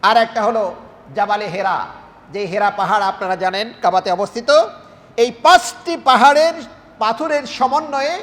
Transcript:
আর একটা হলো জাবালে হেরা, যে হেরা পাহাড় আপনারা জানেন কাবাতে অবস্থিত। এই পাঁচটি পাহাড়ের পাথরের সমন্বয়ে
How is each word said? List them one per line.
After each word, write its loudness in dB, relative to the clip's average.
আর 4
একটা 0
হলো 0
জাবালে -2
হেরা, -4
যে -8
হেরা 0
পাহাড় 0
আপনারা -4
জানেন -4
কাবাতে 0
অবস্থিত। -6
এই 2
পাঁচটি 2
পাহাড়ের 6
পাথরের -2
সমন্বয়ে -2